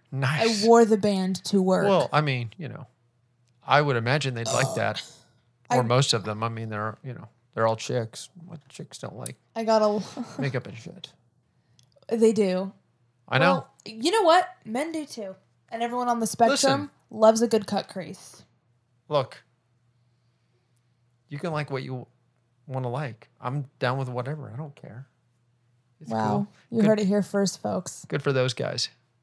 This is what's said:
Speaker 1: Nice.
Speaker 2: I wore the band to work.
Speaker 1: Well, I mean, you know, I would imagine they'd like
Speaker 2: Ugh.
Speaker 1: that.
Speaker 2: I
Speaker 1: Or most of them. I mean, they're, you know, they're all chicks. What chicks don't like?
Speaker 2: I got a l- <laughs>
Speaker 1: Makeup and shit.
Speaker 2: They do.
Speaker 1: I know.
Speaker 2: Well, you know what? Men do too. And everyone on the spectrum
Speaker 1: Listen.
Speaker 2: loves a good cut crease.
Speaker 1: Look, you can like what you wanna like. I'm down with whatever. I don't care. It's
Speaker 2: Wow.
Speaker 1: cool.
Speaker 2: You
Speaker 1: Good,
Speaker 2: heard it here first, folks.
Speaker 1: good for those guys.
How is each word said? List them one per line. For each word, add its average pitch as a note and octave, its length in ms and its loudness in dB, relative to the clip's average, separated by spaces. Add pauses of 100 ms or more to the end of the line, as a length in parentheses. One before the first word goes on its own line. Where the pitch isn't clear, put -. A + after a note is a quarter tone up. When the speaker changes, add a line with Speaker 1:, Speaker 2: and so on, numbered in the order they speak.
(120)
Speaker 1:
Nice. D#3+ 520 0
Speaker 2:
I A3 40 2
wore A#3 160 10
the G#3+ 140 4
band F#3+ 480 0
to G3 160 2
work. F#3 260 4
Speaker 1:
Well, F3+ 240 4
I D3 80 2
mean, B2+ 380 0
you D#3+ 100 -10
know, - 200 -14 (760)
I C3+ 160 6
would C#3+ 140 2
imagine B2+ 400 0
they'd A#2 120 -6
like B2 200 2
Speaker 2:
Ugh. A2+ 80 -6
Speaker 1:
that. G#2+ 260 -2 (680)
Speaker 2:
I B3 80 2
Speaker 1:
Or B3+ 60 4
most B2 300 4
of G#2 120 -2
them. G#2+ 180 -6
I A#2 60 -2
mean, A2+ 200 -8
they're, G#2+ 340 -6
you C3 100 -10
know, G#2+ 160 -16 (260)
they're A2+ 100 2
all A2+ 120 2
chicks. A#2 520 -6 (160)
What E3+ 220 -16
chicks - 320 -18
don't - 160 -12
like? B2 220 -12 (180)
Speaker 2:
I A3+ 80 -6
got A3 180 4
a G#3+ 40 4
l- G#3 180 0 (180)
<laughs> - 160 -14
Speaker 1:
Makeup C3 300 -4
and G#2+ 100 -14
shit. - 320 -18 (1000)
Speaker 2:
They A3+ 240 4
do. F#3+ 400 0 (560)
Speaker 1:
I B2+ 100 2
know. F3 140 6
Speaker 2:
Well, - 200 -4 (120)
you A3 260 -4
know G#4+ 120 2
what? E4+ 260 6 (160)
Men C4 260 -6
do D#4 140 -8
too. G3 300 -12 (360)
And A3+ 100 -8
everyone B3 280 -2
on A#3 100 0
the A3+ 80 0
spectrum A#3 240 4 (300)
Speaker 1:
Listen. D4 80 -10 (200)
Speaker 2:
loves A3 320 6
a A#3+ 60 4
good G#3+ 180 0
cut - 220 -4
crease. - 560 -14 (640)
Speaker 1:
Look, C#3+ 340 -2 (1900)
you C#3+ 100 -10
can E3+ 140 -6
like D3 180 -4
what C3 120 -6
you C3 220 -10 (600)
wanna B2+ 240 -6
like. A#2+ 400 -8 (120)
I'm C3 240 -6 (140)
down B2+ 200 0
with B2 100 -4
whatever. B2 420 -8
I G#2+ 60 -14
don't C#3+ 180 -12
care. B2+ 320 -18 (960)
It's D3+ 100 -14
Speaker 2:
Wow. A3 180 0
Speaker 1:
cool. G3+ 180 0 (240)
Speaker 2:
You A#3 100 0
Speaker 1:
Good, G#3 60 6
Speaker 2:
heard G#3+ 120 4
it G#3+ 80 0
here G#3 160 2
first, G3+ 380 -2
folks. F#3+ 460 -6
Speaker 1:
good D3+ 160 -4
for C#3+ 100 0
those B2+ 220 0
guys. - 340 -6 (340)